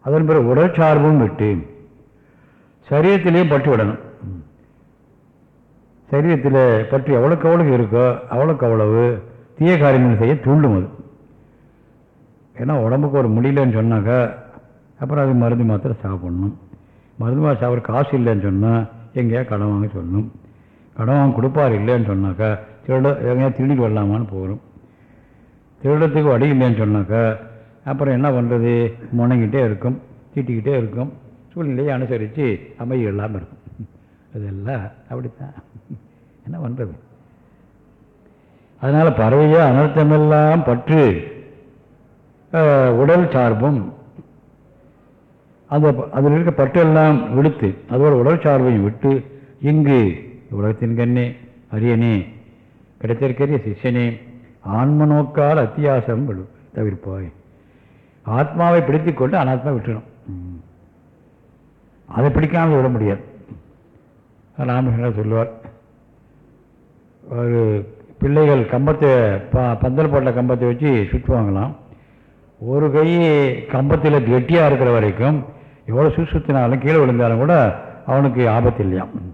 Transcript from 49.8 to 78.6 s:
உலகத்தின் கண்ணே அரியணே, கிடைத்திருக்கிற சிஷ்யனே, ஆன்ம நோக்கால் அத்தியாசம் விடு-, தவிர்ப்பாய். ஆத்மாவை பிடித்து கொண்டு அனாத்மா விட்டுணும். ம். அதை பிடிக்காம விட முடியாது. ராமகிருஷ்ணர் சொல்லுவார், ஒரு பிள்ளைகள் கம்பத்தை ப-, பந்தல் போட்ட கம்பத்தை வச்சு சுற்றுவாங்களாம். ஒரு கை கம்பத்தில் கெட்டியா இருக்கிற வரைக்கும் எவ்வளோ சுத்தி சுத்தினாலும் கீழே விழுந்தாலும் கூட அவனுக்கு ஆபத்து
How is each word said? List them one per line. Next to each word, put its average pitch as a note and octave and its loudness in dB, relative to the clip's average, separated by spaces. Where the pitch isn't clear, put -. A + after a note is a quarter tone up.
உலகத்தின் A2 -2
கண்ணே A#2+ 0
அரியணே, A2+ 2
கிடைத்திருக்கிற C3 -2
சிஷ்யனே, A#2+ -2
ஆன்ம D3 2
நோக்கால் D3 0
அத்தியாசம் B2 -2
விடு-, F#2 -10
தவிர்ப்பாய். G2 -8
ஆத்மாவை D#3+ 0
பிடித்து D#3 0
கொண்டு C3+ -2
அனாத்மா C3 -2
விட்டுணும். A2 -8
ம். F2+ -14
அதை C3 -2
பிடிக்காம D#3 0
விட C3 2
முடியாது. G2+ -2
ராமகிருஷ்ணர் B2 -2
சொல்லுவார், A2+ -2
ஒரு A#2+ 0
பிள்ளைகள் C#3+ 2
கம்பத்தை C#3+ 2
ப-, B2 0
பந்தல் C#3+ 0
போட்ட C3 0
கம்பத்தை B2 0
வச்சு C#3+ -2
சுற்றுவாங்களாம். G#2+ -2
ஒரு C3+ -2
கை D#3 2
கம்பத்தில் C#3+ 0
கெட்டியா B2+ 2
இருக்கிற B2+ 2
வரைக்கும் A2 0
எவ்வளோ C#3 2
சுத்தி E3 -4
சுத்தினாலும் C3 0
கீழே D3+ 2
விழுந்தாலும் A#2+ 2
கூட D#3+ 2
அவனுக்கு C3 2
ஆபத்து A#2 0